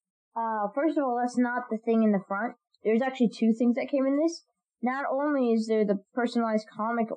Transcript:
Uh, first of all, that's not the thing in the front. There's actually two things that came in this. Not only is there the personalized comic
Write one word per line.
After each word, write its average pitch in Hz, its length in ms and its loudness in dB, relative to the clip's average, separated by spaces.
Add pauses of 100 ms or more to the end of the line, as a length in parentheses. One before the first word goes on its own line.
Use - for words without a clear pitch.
(360)
Uh, 220 400 -2
first 302 220 0
of 285 80 2
all, 240 160 0
that's 247 160 -4
not 247 340 0
the 220 60 -2
thing 226 260 2
in 214 80 4
the 196 160 2
front. 214 280 -6 (280)
There's 220 180 4
actually 262 280 2
two 226 280 2
things 240 200 2
that 269 120 -2
came 269 160 0
in 277 160 0
this. 330 220 -2 (400)
Not 262 280 -2
only 269 420 0
is 220 140 0
there 220 180 2
the 202 140 0 (140)
personalized 233 640 -2
comic 226 420 -2